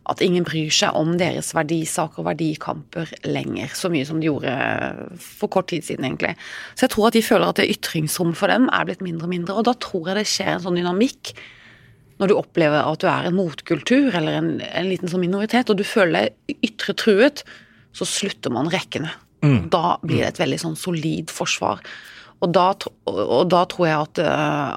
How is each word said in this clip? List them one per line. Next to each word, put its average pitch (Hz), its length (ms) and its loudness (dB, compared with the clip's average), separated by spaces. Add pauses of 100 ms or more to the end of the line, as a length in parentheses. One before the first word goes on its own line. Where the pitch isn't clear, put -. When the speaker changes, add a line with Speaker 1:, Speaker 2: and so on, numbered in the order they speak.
Speaker 1:
at - 160 -2
ingen 180 220 4
bryr 160 260 -2
seg - 240 2
om 165 240 2
deres 151 380 0
verdisaker 160 640 0
og 165 160 -4
verdikamper 156 720 -4 (160)
lenger, 135 500 -4
så - 160 -2
mye 143 160 0
som 160 140 -4
de 156 80 0
gjorde 131 880 -2
for - 300 -6
kort 190 200 0
tid 156 140 -4
siden, - 240 -6
egentlig. - 300 -2 (400)
Så - 100 -10
jeg 262 60 4
tror 214 160 4
at 233 60 4
de 226 80 6
føler 175 280 4
at 175 60 0
det 202 240 4
ytringsrommet 165 560 -2
for 196 120 0
dem 214 240 4
er 165 140 2
blitt 185 160 -6
mindre 170 240 -6
og 180 80 -2
mindre, 175 220 -4
og 220 100 2
da 247 80 4
tror 185 380 -6
jeg 190 60 -2
det 214 100 -2
skjer 180 300 -2
en 175 100 -8
sånn 175 100 0
dynamikk 180 560 -2 (840)
når 196 120 4
du 214 60 4
opplever 151 500 2
at 156 120 -2
du 190 120 0
er 135 160 0
en 175 80 0
motkultur 190 800 0
eller 156 240 0
en, 160 220 -2
en - 280 -4
liten 180 220 -4
sånn 180 140 0
minoritet, 214 440 0
og 202 80 2
du 202 60 0
føler 190 460 2 (180)
deg - 160 -6
ytre - 320 -2
truet, 220 480 4 (520)
så 175 120 -6
slutter - 440 -4
man 131 200 0
rekkene. 160 400 -4 (320)
Speaker 2:
Mm. 110 260 2
Speaker 1:
Da 175 320 2
blir 135 220 0
det - 20 0
Speaker 2:
Mm. - 80 -2
Speaker 1:
et - 60 -6
veldig 147 200 -2
sånn 160 180 -6
solid 160 520 -4
forsvar. - 500 -2 (600)
Og 175 100 2
da 185 220 4
tro-, - 180 -10 (160)
og, 95 100 -2
og 127 320 2
da 175 160 6
tror 180 220 0
jeg 156 120 2
at, 156 200 -4
eh, 147 580 0